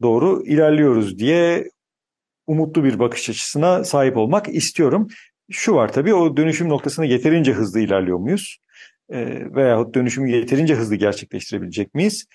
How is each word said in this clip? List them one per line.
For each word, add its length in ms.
doğru 440
ilerliyoruz 720
diye 520
umutlu 380
bir 140
bakış 320
açısına 540
sahip 320
olmak 320
istiyorum. 600
Şu 240
var 180
tabii, 220
o 220
dönüşüm 320
noktasına 360
yeterince 480
hızlı 280
ilerliyor 380
muyuz? 400
E, 420
veyahut 400
dönüşümü 360
yeterince 440
hızlı 220
gerçekleştirebilecek 1000
miyiz? 400